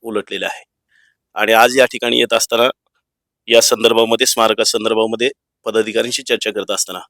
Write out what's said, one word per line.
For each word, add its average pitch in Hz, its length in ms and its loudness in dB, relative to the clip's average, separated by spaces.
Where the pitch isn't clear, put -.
उलटलेलं 101 440 -6
आहे - 180 -10
आणि 107 200 0
आज 123 240 6
या 127 80 6
ठिकाणी 120 340 -2
येत 117 140 0
असताना 117 360 0
या 113 140 6
संदर्भामध्ये, 113 640 2
स्मारकासंदर्भामध्ये 113 1040 0
पदाधिकाऱ्यांशी 113 580 -2
चर्चा 110 280 -4
करत 98 200 -6
असताना 92 280 -8